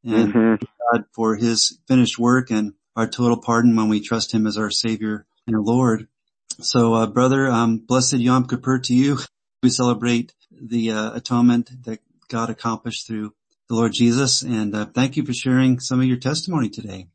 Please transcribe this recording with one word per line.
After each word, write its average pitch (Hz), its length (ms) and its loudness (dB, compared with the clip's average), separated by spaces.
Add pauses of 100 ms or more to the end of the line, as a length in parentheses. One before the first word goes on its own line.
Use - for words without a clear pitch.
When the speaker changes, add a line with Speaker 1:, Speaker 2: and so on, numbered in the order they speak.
Speaker 1:
and 110 280 2
Speaker 2:
Mm-hmm. 113 320 2 (280)
Speaker 1:
God 113 200 0
for 110 240 0
his 113 420 -2 (100)
finished 127 300 2
work 123 320 2
and 107 240 -2 (200)
our 113 140 -2
total 120 320 2
pardon 117 340 4
when 110 140 2
we 107 120 2
trust 107 340 -4
him 110 120 2
as 107 120 -4
our 107 120 -2
Savior 107 540 -4 (220)
and 107 180 -2
Lord. 113 440 0 (520)
So, 117 340 2
uh, 113 120 2
brother, 127 420 0
um, 113 300 0
blessed 127 400 0
Yom 127 280 2
Kippur 127 340 -2
to 123 140 -4
you. 135 240 2 (440)
We 127 80 4
celebrate 120 640 -2 (160)
the, 113 400 -4
uh, 110 240 -4
atonement 120 560 2 (140)
that 110 160 -10 (280)
God 113 220 -6
accomplished 113 560 -8
through 107 260 -10 (360)
the 120 60 -4
Lord 113 200 2
Jesus. 123 480 2
And, 110 320 -4
uh, 107 100 -4
thank 131 320 -2
you 143 80 -2
for 127 80 -6
sharing 127 480 2
some 127 200 -2
of 131 60 2
your 127 120 0
testimony 151 500 -4
today. 95 460 -12